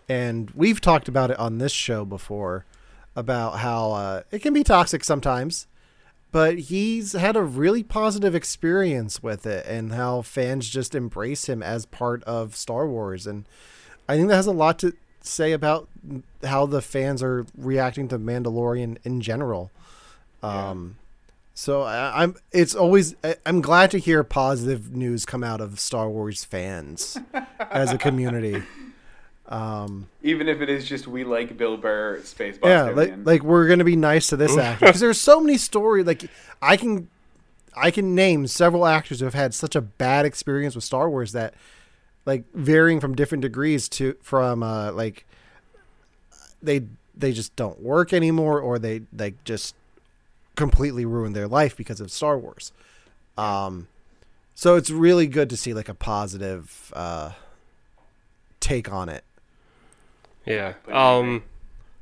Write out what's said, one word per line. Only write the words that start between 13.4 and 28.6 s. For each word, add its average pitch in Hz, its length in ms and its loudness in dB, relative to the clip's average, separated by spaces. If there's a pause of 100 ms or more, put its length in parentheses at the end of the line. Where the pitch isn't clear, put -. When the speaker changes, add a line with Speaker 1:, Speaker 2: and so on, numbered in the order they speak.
Speaker 1:
I 139 100 0
think 175 120 4
that 208 60 6
has 190 120 4
a 208 40 0
lot 160 280 2
to 180 140 0 (280)
say 160 320 -2
about 151 340 0 (560)
how 135 220 2
the 139 160 0
fans 135 420 -4
are 127 220 -2 (120)
reacting 131 520 -2
to 123 100 -4
Mandalorian 120 880 -4
in 123 160 -4
general. 113 500 -4 (720)
Speaker 2:
Yeah. 98 280 -4
Speaker 1:
Um, 92 260 -12 (560)
so 139 300 -2
I, 123 400 -2
I'm, 180 120 0 (160)
it's 175 240 4
always, 185 480 4
I, 160 120 -2 (100)
I'm 170 160 2
glad 175 300 6
to 196 80 0
hear 156 240 4
positive 127 720 -2
news 123 300 -4
come 123 180 -6
out 113 180 -4
of 101 180 -10
Star 110 300 -2
Wars 107 340 -6
fans 90 760 -8 (260)
Speaker 2:
<laughs> - 160 -16 (120)
Speaker 1:
as 135 220 2
a 131 40 -2
community. 120 680 -2 (840)